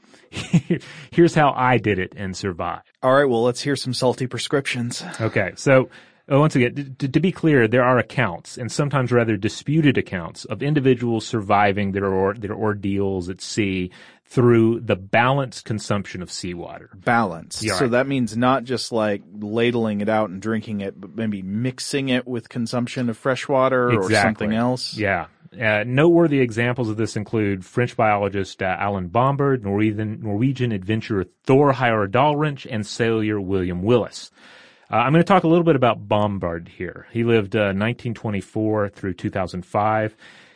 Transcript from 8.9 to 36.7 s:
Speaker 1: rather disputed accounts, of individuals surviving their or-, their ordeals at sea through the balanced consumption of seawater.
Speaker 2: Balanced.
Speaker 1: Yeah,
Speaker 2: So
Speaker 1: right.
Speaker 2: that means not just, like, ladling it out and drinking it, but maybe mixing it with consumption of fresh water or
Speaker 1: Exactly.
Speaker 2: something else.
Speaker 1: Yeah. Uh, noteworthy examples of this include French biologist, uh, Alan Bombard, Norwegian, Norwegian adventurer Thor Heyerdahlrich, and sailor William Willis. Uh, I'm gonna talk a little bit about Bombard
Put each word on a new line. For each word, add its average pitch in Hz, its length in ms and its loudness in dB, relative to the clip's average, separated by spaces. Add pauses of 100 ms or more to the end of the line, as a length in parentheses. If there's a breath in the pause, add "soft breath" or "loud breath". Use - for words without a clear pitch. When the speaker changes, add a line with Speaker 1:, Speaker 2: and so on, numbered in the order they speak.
Speaker 1:
rather 113 260 4
disputed 139 600 2
accounts, 90 480 -6
of 107 180 -8
individuals 123 640 2
surviving 101 640 0
their 98 160 -2
or-, 95 260 0
their 101 220 -8
ordeals 98 720 -2
at 95 120 -12
sea 92 500 -2 (340 loud breath)
through 117 540 4
the 110 160 0
balanced 120 720 0
consumption 101 580 -6
of 82 80 -14
seawater. - 640 -12
Speaker 2:
Balanced. 98 680 -2
Speaker 1:
Yeah, 107 140 -2
Speaker 2:
So 135 100 0
Speaker 1:
right. 117 60 0
Speaker 2:
that 127 160 2
means 123 280 -2
not 127 280 2
just, 123 280 -6
like, 107 300 0 (120)
ladling 110 680 -2
it 104 80 -2
out 107 220 0
and 95 100 -12
drinking 110 400 -6
it, 98 180 -10
but 95 160 -16
maybe 104 280 -6
mixing 127 680 -6
it 123 180 -2
with 120 220 -8
consumption 120 600 -4
of 110 80 -6
fresh 127 300 -2
water 131 420 2
or 110 160 2
Speaker 1:
Exactly. 107 100 2 (320)
Speaker 2:
something 110 100 0
else. 123 400 -4
Speaker 1:
Yeah. 98 300 -2 (340)
Uh, 107 240 2
noteworthy 151 540 4
examples 120 500 0
of 107 80 -4
this 110 180 -2
include 101 480 -2
French 123 320 -2
biologist, 101 680 0
uh, 92 160 -2
Alan 98 300 -2
Bombard, 135 540 2
Norwegian, 107 600 -2
Norwegian 123 480 -2
adventurer 104 540 -2 (180)
Thor 139 300 6
Heyerdahlrich, 127 920 2
and 107 200 -4
sailor 110 520 0
William 92 440 -2
Willis. 113 480 -2 (600 loud breath)
Uh, 110 40 -4
I'm 123 160 2
gonna 165 120 4
talk 185 200 4
a 165 40 2
little 170 160 6
bit 160 120 4
about 110 320 2
Bombard 95 680 -2